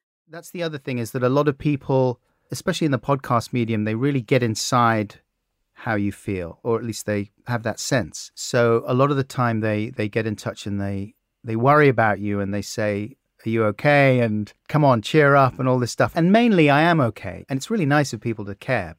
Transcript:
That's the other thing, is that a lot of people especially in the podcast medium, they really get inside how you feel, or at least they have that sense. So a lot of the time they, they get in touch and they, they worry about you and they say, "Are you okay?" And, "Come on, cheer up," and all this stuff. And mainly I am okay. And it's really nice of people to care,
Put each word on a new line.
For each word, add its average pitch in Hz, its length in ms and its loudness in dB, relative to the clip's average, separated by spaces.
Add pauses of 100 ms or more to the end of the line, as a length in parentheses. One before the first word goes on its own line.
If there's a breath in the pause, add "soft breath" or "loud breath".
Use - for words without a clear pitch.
(280)
That's 165 220 -20
the 175 140 -8
other 156 160 -6
thing, 135 180 -6
is 117 140 -6
that 127 120 -4
a 123 60 4
lot 143 180 2
of 143 120 -2
people 135 600 0 (380)
especially - 280 -4
in 147 60 2
the 127 80 0
podcast 135 540 -2
medium, 113 300 0
they 107 120 -2
really 135 260 0
get 123 220 2
inside 113 720 0 (580)
how - 220 -6
you 101 160 -2
feel, 90 520 -8
or 117 140 0
at 107 80 -4
least 113 200 -8
they 101 260 -4 (160)
have 120 160 -4
that 110 160 -6
sense. - 540 -6
So 120 540 0
a 135 60 -2
lot 135 180 2
of 143 60 -2
the 135 60 -2
time 120 360 -2
they, 107 300 -2
they 113 200 -6
get 110 160 -2
in 107 100 -4
touch - 300 -12
and 101 140 -6
they, 98 360 -8 (280)
they 113 120 -6
worry 139 340 4
about 110 300 2
you 101 200 -4
and 98 140 -4
they 101 80 -4
say, 104 560 -6 (280)
"Are 113 40 -4
you 113 160 0
okay?" 135 560 4
And, 107 300 -2 (180)
"Come 151 160 2
on, 123 160 4
cheer 143 340 4
up," 135 240 2
and 127 100 0
all 127 100 2
this 120 120 -2
stuff. 123 240 -2
And 170 160 4
mainly 208 380 4
I 143 120 4
am 170 200 4
okay. 92 480 -4
And 135 80 -4
it's - 120 -10
really 220 160 -2
nice 143 280 2
of 110 80 -10
people 113 240 -6
to 98 100 -12
care, 95 440 -6